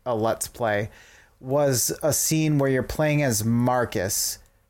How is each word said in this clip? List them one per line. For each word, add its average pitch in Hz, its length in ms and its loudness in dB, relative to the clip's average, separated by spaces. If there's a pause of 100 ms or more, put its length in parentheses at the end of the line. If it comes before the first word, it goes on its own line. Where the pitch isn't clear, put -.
a 123 100 -2
Let's 110 320 0
Play 107 420 -2 (500)
was 135 520 0 (100)
a 151 120 2
scene 156 440 0
where 139 120 2
you're 131 140 2
playing 147 400 0
as 110 200 0
Marcus, 117 960 0 (300)